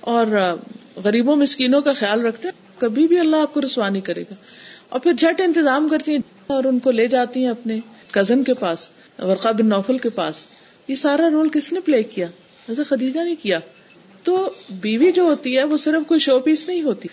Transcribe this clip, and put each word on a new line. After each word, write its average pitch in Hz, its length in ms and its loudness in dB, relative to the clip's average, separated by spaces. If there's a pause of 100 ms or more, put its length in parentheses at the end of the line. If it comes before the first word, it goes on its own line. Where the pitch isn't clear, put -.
اور، 233 320 0
آ، 185 220 0 (500)
غریبوں 233 320 2
مسکینوں 277 440 2
کا 285 120 0
خیال 233 340 0
رکھتے 226 220 -6
ہیں، - 320 -14
کبھی 254 280 2
بھی 349 100 4
اللہ 311 180 2
آپ 294 180 0
کو 294 60 0
رسوا 254 280 -2
نہیں 196 140 -2
کرے 175 200 -8
گا۔ 190 120 -14 (540)
اور 262 120 -4
پھر 339 120 2
جھٹ 330 280 2
انتظام 302 480 2
کرتی 302 240 -2
ہیں 294 60 0 (280)
اور 269 180 -2
ان 262 140 2
کو 254 120 0
لے 226 160 2
جاتی 247 340 0
ہیں 254 100 0
اپنے 220 280 -6 (320)
کزن 233 340 2
کے 254 100 2
پاس، 175 340 -6 (300)
ورقہ 190 300 0
بن 220 180 2
نوفل 208 320 0
کے 240 100 -2
پاس۔ 170 260 -4 (540)
یہ 269 60 -4
سارا 294 380 2
رول 311 160 2
کس 302 240 -2
نے 359 80 -4
پلے 285 220 2
کیا؟ 190 240 -6 (420)
حضرت 262 200 -6
خدیجہ 262 320 -2
نے 339 140 -2
کیا۔ 196 240 -2 (640)
تو 370 280 0 (200)
بیوی 220 420 2
جو 359 100 2
ہوتی 285 360 0
ہے 262 60 2
وہ 302 120 0
صرف 302 320 0
کوئی 330 120 4
شو 262 200 2
پیس 311 280 0
نہیں 359 140 -4
ہوتی 254 300 -4